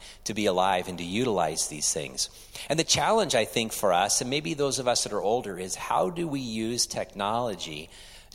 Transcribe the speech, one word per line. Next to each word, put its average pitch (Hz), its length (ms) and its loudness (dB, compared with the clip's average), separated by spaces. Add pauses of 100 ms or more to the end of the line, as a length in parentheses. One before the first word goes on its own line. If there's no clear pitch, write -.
(240)
to 110 100 -4
be 104 120 2
alive 92 420 4
and 90 100 -6
to 87 60 -6
utilize 90 640 0
these 76 240 -2
things. 67 380 -4 (380)
And 156 120 2
the 156 40 2
challenge, 165 520 2
I 110 80 4
think, 113 280 0
for 98 200 4
us, 92 280 4
and 123 80 -4
maybe 156 260 -2
those 139 260 0
of 123 80 -2
us 120 160 2
that 113 80 -6
are 101 100 0
older, 101 380 0
is 92 160 -6
how 170 340 0
do 170 160 -4
we 139 140 -4
use 113 460 -2
technology 98 1040 -4 (440)